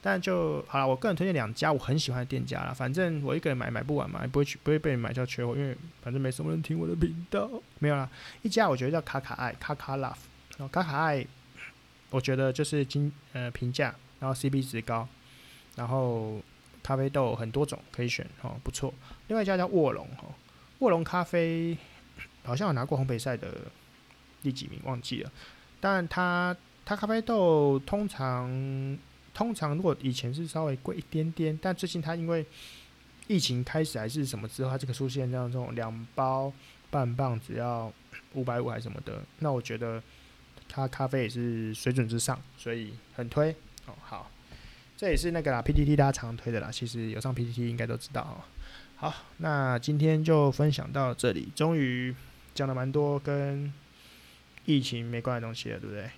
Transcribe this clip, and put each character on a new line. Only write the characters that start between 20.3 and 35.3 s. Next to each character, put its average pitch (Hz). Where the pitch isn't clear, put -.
卧 247
龙 165
咖 175
啡 165
好 123
像 202
有 156
拿 123
过 143
烘 131
焙 123
赛 123
的 -
第 135
几 127
名 -
忘 127
记 -
了， 139
但 190
它， 180
它 208
咖 202
啡 220
豆 160
通 202
常， 135
通 226
常 151
如 175
果 175
以 131
前 123
是 165
稍 160
微 135
贵 -
一 170
点 160
点， 156
但 185
最 180
近 170
它 160
因 165
为 165
疫 202
情 127
开 160
始 127
还 107
是 139
什 123
么 104
之 -
后， 131
它 131
这 131
个 123
出 135
现 127
这 127